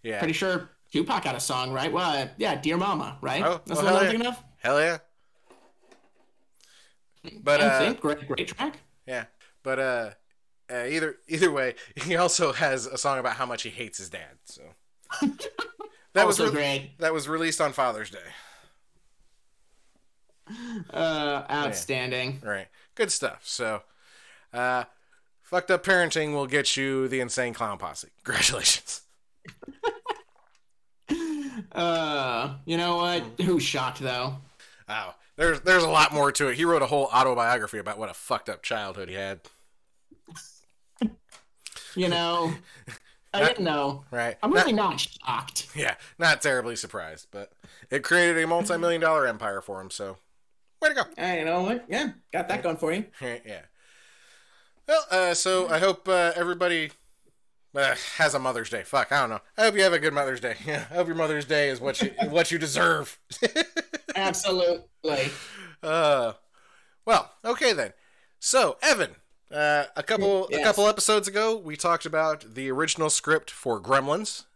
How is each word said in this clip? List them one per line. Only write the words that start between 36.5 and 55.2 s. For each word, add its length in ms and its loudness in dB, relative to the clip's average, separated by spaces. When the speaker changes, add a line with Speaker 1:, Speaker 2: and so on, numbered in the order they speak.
Speaker 1:
He 80 2
wrote 180 6
a 40 2
whole 200 2
autobiography 720 2
about 200 -6
what 100 -6
a 60 -10
fucked 340 -4
up 140 -8
childhood 460 -6
he 60 -10
had. 260 -6
Speaker 2:
You 120 0
know, 440 0
Speaker 1:
<laughs> 400 -20
Speaker 2:
I 80 0
Speaker 1:
Not, 100 6
Speaker 2:
didn't 140 -2
know. 460 -2
Speaker 1:
right. 320 -2
Speaker 2:
I'm 80 2
Speaker 1:
Not, 120 6
Speaker 2:
really 100 4
not 280 0
shocked. 760 -6
Speaker 1:
yeah, 180 -2
not 240 4
terribly 340 0
surprised, 540 -10
but 220 -14
it 120 -2
created 400 4
a 60 0
multi-million 520 0
dollar 260 4
empire 340 -4
for 200 -10
him, 100 -14
so 260 -10
way 80 4
to 60 2
go. 80 0
Speaker 2:
Hey, 240 -2
you 40 -4
know 180 0
what? 260 -2
Yeah, 220 -2
got 160 -4
that 80 -2
Speaker 1:
Yeah. 60 -6
Speaker 2:
going 160 -2
for 140 0
you. 200 -2
Speaker 1:
<laughs> 80 -20
Yeah. 420 -10
Well, 220 4
uh, 240 4